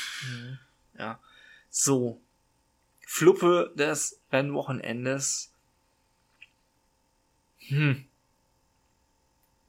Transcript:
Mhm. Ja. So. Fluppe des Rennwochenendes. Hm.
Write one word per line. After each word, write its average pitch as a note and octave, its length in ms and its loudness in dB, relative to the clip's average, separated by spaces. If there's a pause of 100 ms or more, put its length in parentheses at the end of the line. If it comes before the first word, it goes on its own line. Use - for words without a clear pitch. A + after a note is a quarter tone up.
(220)
Mhm. B2+ 360 -12 (400)
Ja. A2+ 220 -10 (480)
So. B2 540 0 (840)
Fluppe F3 680 6
des D3 420 -2 (140)
Rennwochenendes. C3+ 1200 -4 (2250)
Hm. C#3 360 0 (1600)